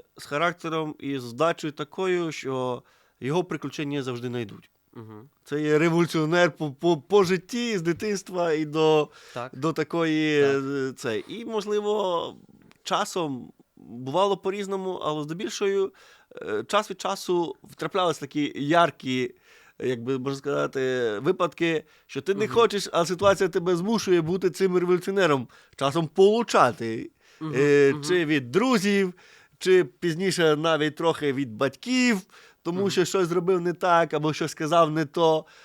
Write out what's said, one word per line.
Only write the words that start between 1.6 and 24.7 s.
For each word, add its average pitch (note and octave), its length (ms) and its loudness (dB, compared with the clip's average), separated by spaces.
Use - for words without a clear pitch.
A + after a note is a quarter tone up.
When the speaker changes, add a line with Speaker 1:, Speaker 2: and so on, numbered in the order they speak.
Speaker 1:
такою, F3 600 -4
що B2+ 520 -6
його D3+ 240 -2
приключення D3 600 -6
завжди B2 240 -6
знайдуть. A#2+ 420 -8
Speaker 2:
Мгм. A2 360 -20
Speaker 1:
Це D3 180 -4
є D3+ 160 4
революціонер E3 720 4
по, D#3 200 -6
по, E3+ 260 0
по G3 260 4
житті G#3 540 -2
з F3 40 -2
дитинства F3 720 -2
і D#3 120 -2
до, D#3 440 2
Speaker 2:
Так. B2 220 -10
Speaker 1:
до D3 180 -2
такої, D#3 680 0
Speaker 2:
Так. C#3 220 2
Speaker 1:
е, C3+ 340 -4
цей. A2+ 300 -4
І, A3 180 -12
можливо, G#3 920 -2
часом E3+ 680 -4
бувало C3+ 640 -2
по-різному, F#3+ 640 -6
але D3+ 200 -4
здебільшою, G3 720 -4
е, G#2 260 -4
час G#3 220 0
від F#3+ 120 -12
часу F3+ 640 -4
втраплялись E3 540 -4
такі D3 380 -4
яркі, C#3 800 0
як A#2+ 240 -4
би C3+ 160 -2
можна C#3 180 -4
сказати, C3+ 800 -2
випадки, E3+ 640 0
що C3+ 140 -8
ти F#3+ 120 -2
не G3+ 120 0
Speaker 2:
Мгм. G#3+ 80 -6
Speaker 1:
хочеш, G#3 400 2
а E3 120 2
ситуація F#3+ 440 2
тебе F3+ 260 0
змушує F#3 460 0
бути F3+ 280 0
цим F#3 280 0